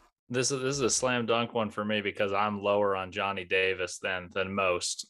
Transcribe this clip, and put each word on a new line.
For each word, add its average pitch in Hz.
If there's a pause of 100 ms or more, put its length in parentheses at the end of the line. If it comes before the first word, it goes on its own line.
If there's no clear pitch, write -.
(300)
This 123
is, 135
this 135
is 139
a 113
slam 123
dunk 117
one 110
for 104
me 107
because 98
I'm 101
lower 101
on 92
Johnny 98
Davis 92
than, 90
than 95
most. 92